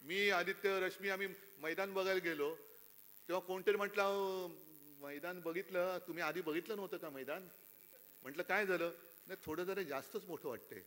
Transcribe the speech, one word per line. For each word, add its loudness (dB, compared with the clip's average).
मी, 2
आदित्य, 4
रश्मी, 0
आम्ही 0
मैदान -2
बघायला 4
गेलो. 0
तेव्हा 0
कोणतरी 4
म्हटलं, 2
"अहो, 2
मैदान -6
बघितलं, 0
तुम्ही -4
आधी 0
बघितलं -2
नव्हतं -4
का -6
मैदान?" -6
म्हटलं, -4
"काय 4
झालं?" 4
"नाही, -10
थोडं 0
जरा 0
जास्तच -4
मोठं -6
वाटतंय." -8